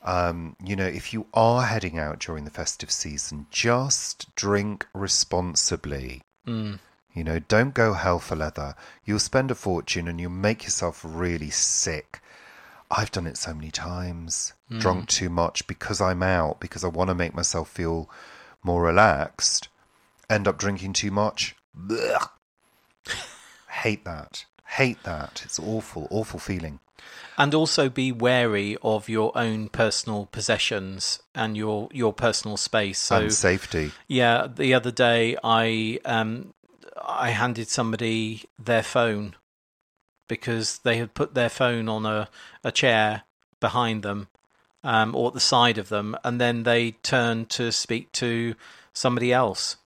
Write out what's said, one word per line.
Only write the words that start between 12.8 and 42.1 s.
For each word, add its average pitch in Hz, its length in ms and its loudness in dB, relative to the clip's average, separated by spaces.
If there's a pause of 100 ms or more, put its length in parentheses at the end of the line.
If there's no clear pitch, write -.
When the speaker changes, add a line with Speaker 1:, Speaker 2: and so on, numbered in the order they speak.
Speaker 1:
I've 107 220 0
done 90 160 -4
it 76 100 -8
so - 160 -6
many 78 200 -10
times. 87 800 -6 (180)
Speaker 2:
Mm. 113 80 -6
Speaker 1:
Drunk 95 300 0
too - 200 2
much 85 380 0
because - 340 -6
I'm 92 220 2
out, 90 380 2
because - 240 -10
I 92 40 2
wanna 90 280 0
make 87 180 -2
myself 85 340 -2
feel 82 400 -4 (540)
more 87 220 2
relaxed. 82 840 4 (640)
End 104 160 2
up 95 100 2
drinking 95 360 -4
too 101 180 0
much. 104 460 -2 (200)
Blech. 98 520 -2 (1400)
Hate - 340 -4
that. 76 400 -12 (220)
Hate 131 360 0
that. 76 420 -8
It's - 140 -10
awful, 107 540 -6
awful 107 260 -2
feeling. 82 400 -6 (600)
Speaker 2:
And 143 160 4
also 156 360 4
be 131 220 0
wary 117 680 2
of 110 280 0
your 110 260 2
own 110 320 -2
personal 107 640 0
possessions 98 880 -2 (140)
and 110 220 -4
your, 107 360 -2
your 117 220 0
personal 110 420 0
space. 98 420 0
So, - 240 2
Speaker 1:
And 107 100 0
safety. 90 600 2 (160)
Speaker 2:
yeah, 120 380 4
the 127 260 0
other 123 180 4
day 117 540 4
I, 113 640 2
um, 113 480 -2 (520)
I 123 240 -2
handed 113 380 -2
somebody 113 760 -2 (140)
their 113 240 2
phone 104 540 0 (920)
because 113 500 -4
they 117 180 2
had 120 180 -4
put 143 200 -2
their 120 160 2
phone 120 380 0
on 110 180 -2
a, 107 220 -2 (360)